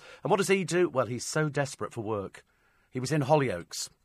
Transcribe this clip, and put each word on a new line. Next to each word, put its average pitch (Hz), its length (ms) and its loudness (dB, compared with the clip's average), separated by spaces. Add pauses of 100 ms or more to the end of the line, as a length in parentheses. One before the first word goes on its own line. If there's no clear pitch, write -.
(240)
And 147 80 0
what 208 60 4
does 190 100 2
he 190 160 4
do? 175 240 2
Well, 127 200 0
he's 117 180 -6
so 156 240 0
desperate 139 420 -4
for 113 140 -6
work. 101 400 -6 (440)
He 127 120 -6
was 127 100 -2
in 156 120 2
Hollyoaks. 123 640 0 (160)